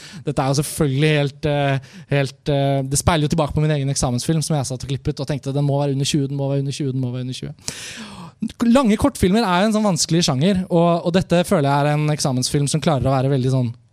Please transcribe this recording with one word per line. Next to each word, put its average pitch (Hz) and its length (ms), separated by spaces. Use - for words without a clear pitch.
Dette 147 180
er 135 80
jo 139 120
selvfølgelig 151 560
helt, 143 320
eh, 139 420
helt, 139 360
eh, 139 400
det 139 120
speiler 156 280
jo 170 60
tilbake 151 220
på 151 80
min 151 120
egen 139 160
eksamensfilm, 139 520
som 160 120
jeg 131 160
satt 123 160
og 139 60
klippet, 143 260
og 175 80
tenkte, 139 260
«Den 143 140
må 139 120
være 143 160
under 139 120
tjue, 139 200
den 139 120
må 139 100
være 139 140
under 135 160
tjue, 135 160
den 131 80
må 123 80
være 127 160
under 127 80
tjue.» 139 180
Lange 233 320
kortfilmer 226 480
er 180 140
jo 208 80
en 214 80
sånn 214 160
vanskelig 165 340
sjanger, 180 400
og, 170 400
og 170 80
dette 175 320
føler 151 220
jeg 143 160
er 147 80
en 151 180
eksamensfilm 143 560
som 151 160
klarer 135 240
å 135 80
være 131 160
veldig 131 220
sånn, 127 160